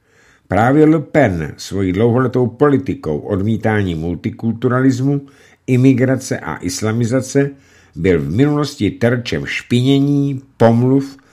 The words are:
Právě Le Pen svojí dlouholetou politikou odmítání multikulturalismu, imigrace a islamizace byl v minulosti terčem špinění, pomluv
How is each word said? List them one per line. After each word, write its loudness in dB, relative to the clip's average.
Právě 4
Le 4
Pen 0
svojí -4
dlouholetou 2
politikou 0
odmítání -2
multikulturalismu, -2
imigrace 2
a -8
islamizace -2
byl 2
v -6
minulosti 0
terčem -2
špinění, 0
pomluv 2